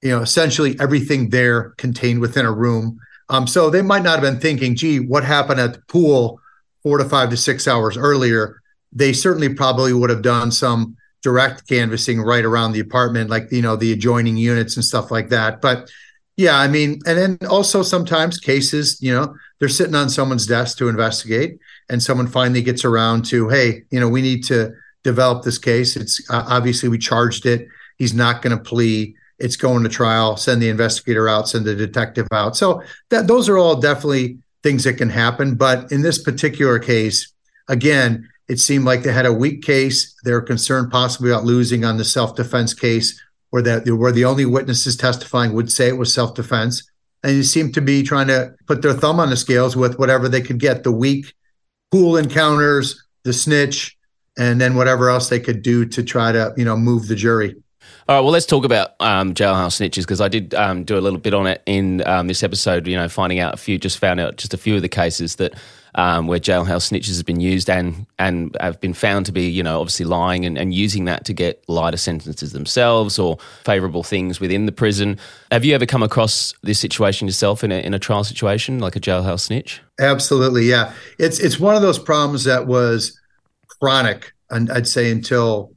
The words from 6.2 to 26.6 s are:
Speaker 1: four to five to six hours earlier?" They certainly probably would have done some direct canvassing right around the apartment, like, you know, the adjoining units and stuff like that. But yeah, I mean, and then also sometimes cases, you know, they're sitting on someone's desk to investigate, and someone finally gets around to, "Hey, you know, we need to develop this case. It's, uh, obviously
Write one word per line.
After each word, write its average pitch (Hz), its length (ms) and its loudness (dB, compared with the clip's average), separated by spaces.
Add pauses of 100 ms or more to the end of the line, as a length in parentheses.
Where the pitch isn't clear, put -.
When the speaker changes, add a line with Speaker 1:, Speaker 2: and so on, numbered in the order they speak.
Speaker 1:
four 143 140 2
to 139 80 2
five 131 240 0
to 120 80 -2
six 135 320 -2
hours 110 260 0
earlier?" 123 640 0 (300)
They 135 220 2
certainly 156 400 0
probably 131 400 0
would 123 160 2
have 113 120 0
done 117 300 2
some 117 460 -2 (240)
direct 135 480 0
canvassing 113 520 0
right 117 220 2
around 113 300 0
the 107 80 -2
apartment, 117 480 -2
like, 113 200 -4
you 123 120 0
know, 113 160 0
the 113 160 0
adjoining 117 420 0
units 113 400 0
and 117 80 -4
stuff 110 260 -2
like 110 200 -4
that. 110 320 0
But 123 280 0 (460)
yeah, 160 240 4
I 139 80 2
mean, 151 380 0
and 170 120 2
then 185 320 0
also 196 320 2
sometimes 170 580 0
cases, 139 640 0
you 131 120 0
know, 139 200 0 (260)
they're 139 100 0
sitting 165 260 0
on 143 140 0
someone's 131 360 -2
desk 120 340 -2
to 123 100 0
investigate, 113 680 -2 (320)
and 123 140 -2
someone 123 240 0
finally 123 340 0
gets 123 220 -2
around 113 440 2
to, 117 200 0
"Hey, 120 420 2
you 127 120 0
know, 120 80 2
we 127 120 0
need 127 240 -2
to 113 280 0 (320)
develop 123 400 2
this 120 120 -4
case. 123 380 0
It's, - 340 -4
uh, 117 160 -2
obviously 123 440 0